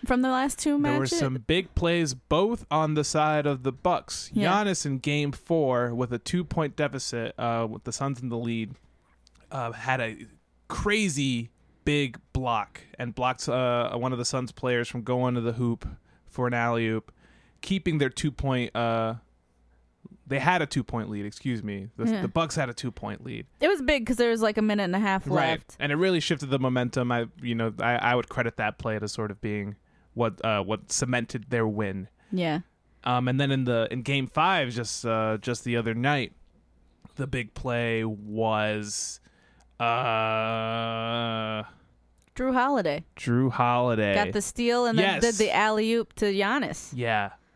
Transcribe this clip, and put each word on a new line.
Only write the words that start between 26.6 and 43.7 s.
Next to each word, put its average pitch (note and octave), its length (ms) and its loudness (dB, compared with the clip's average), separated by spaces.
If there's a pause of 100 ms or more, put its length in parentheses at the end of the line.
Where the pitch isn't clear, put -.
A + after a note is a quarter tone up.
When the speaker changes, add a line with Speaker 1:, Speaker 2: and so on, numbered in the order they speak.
Speaker 2:
I, A#2 160 0 (140)
you A#2+ 120 -2
know, A2+ 260 0
I, A#2+ 180 2
I A#2+ 180 2
would A#2+ 120 0
credit A#2 300 -2
that G#2+ 220 -2
play A2 180 -2
to G#2 100 -4
sort G#2+ 220 -4
of G2 100 -10
being G#2 360 -4 (400)
what, A2+ 280 -2
uh, G#2+ 200 2
what G#2 280 -4
cemented B2 600 -2
their A2+ 160 2
win. G2+ 400 -4 (240)
Speaker 1:
Yeah. F3 300 0 (420)
Speaker 2:
Um, B2 240 2
and C3 120 2
then C#3 120 2
in C3+ 140 2
the, A#2 260 2
in B2 100 -4
game C3+ 240 0
five, D#3 460 2
just, A#2 340 -6
uh, A2 340 2
just A#2+ 240 -4
the A#2 140 0
other A2+ 160 0
night, C3 400 0 (840)
the C3+ 100 -4
big B2+ 260 -6
play A#2 500 -2
was, G#2+ 1160 -2 (600)
uh, A2+ 1800 0 (720)
Speaker 1:
Jrue B3+ 180 0
Holiday. A#3 520 2 (100)
Speaker 2:
Jrue B2 360 2
Holiday. A#2+ 640 2